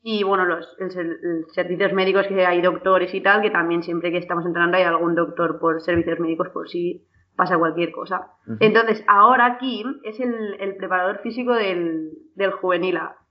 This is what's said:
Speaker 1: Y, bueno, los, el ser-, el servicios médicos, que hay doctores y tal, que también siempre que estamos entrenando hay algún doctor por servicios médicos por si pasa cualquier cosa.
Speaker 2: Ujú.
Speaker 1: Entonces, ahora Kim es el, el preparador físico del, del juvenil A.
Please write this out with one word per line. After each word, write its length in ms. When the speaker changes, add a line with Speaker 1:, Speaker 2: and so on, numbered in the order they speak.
Speaker 1:
Y, 200
bueno, 240
los, 320
el 120
ser-, 320
el 300
servicios 400
médicos, 340
que 200
hay 160
doctores 520
y 60
tal, 220
que 80
también 320
siempre 280
que 80
estamos 280
entrenando 320
hay 60
algún 300
doctor 460
por 220
servicios 380
médicos 300
por 180
si 380
pasa 220
cualquier 340
cosa. 360
Speaker 2:
Ujú. 140
Speaker 1:
Entonces, 480
ahora 500
Kim 460
es 160
el, 380
el 180
preparador 460
físico 320
del, 580
del 180
juvenil 440
A. 200